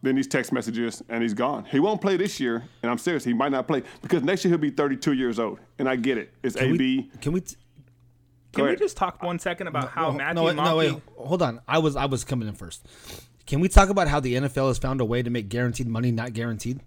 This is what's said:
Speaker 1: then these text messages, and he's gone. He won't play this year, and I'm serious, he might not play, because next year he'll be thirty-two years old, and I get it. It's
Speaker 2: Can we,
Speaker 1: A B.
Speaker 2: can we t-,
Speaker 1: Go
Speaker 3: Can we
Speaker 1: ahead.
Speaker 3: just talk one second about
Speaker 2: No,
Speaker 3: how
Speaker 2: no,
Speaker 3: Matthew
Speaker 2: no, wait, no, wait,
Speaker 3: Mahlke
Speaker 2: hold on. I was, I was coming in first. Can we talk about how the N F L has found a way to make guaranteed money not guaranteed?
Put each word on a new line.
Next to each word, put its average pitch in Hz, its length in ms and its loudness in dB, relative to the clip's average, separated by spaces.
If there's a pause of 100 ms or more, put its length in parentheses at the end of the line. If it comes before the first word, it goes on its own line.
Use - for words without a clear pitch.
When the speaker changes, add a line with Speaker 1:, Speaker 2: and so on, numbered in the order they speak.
Speaker 1:
then 135 120 2
these 135 120 2
text 131 260 -2
messages, 117 560 -4
and 117 140 -2
he's 113 120 0
gone. 120 300 -2
He 139 160 2
won't 208 200 2
play 190 160 2
this 190 220 -2
year, 117 260 -2 (180)
and 117 80 0
I'm 120 80 0
serious, 160 260 -2
he 123 100 0
might 131 160 2
not 131 160 0
play, 139 160 0 (200)
because 170 200 2
next 175 220 0
year 185 60 6
he'll 170 80 4
be 151 120 0
thirty-two 143 440 0
years 120 240 0
old, 107 200 -2 (200)
and 131 100 0
I 131 80 2
get 120 220 0
it. - 140 -10 (100)
It's 117 140 -2
Speaker 2:
Can 131 140 2
we, 165 40 4
Speaker 1:
A 170 40 2
B. 131 320 0 (100)
Speaker 2:
can 147 120 -2
we 185 80 0
t-, - 160 -16 (960)
Speaker 1:
Go - 80 -4
Speaker 3:
Can - 40 4
we 277 60 4
Speaker 1:
ahead. - 80 0
Speaker 3:
just 403 180 0
talk - 260 -2
one 175 160 -2
second 180 280 -6
about 151 180 -2
Speaker 2:
No, 127 40 -6
Speaker 3:
how 160 220 -2
Speaker 2:
no, 139 80 -2
Speaker 3:
Matthew 147 160 -2
Speaker 2:
no, 165 100 2
wait, 160 120 2
no, 156 200 2
wait, 156 160 4
Speaker 3:
Mahlke - 340 -12
Speaker 2:
hold 175 160 0
on. 117 260 -2
I 160 100 2
was, 151 180 2
I 135 100 0
was 135 180 -2
coming 120 240 -4
in 101 60 -8
first. - 320 -16 (600)
Can 139 140 0
we 185 80 4
talk 196 200 10
about 196 200 2
how 147 120 2
the 127 160 0
N 135 80 0
F 131 120 -4
L 135 120 2
has 123 100 0
found 135 220 -2
a 123 40 2
way 120 180 0
to 120 80 -2
make 117 180 -4
guaranteed 123 400 -2
money 117 240 0
not 117 220 -4
guaranteed? 117 520 -4